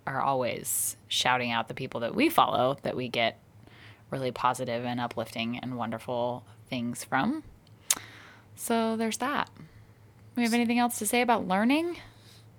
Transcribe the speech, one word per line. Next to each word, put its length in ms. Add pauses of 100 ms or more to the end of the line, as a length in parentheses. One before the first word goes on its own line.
are 140
always 720 (140)
shouting 420
out 160
the 60
people 260
that 160
we 140
follow 540
that 120
we 140
get 300 (680)
really 220
positive 540
and 160
uplifting 580
and 180
wonderful 680 (240)
things 340
from. 400 (1120)
So 400
there's 220
that. 320 (840)
We 80
have 100
anything 260
else 200
to 60
say 160
about 260
learning? 500 (600)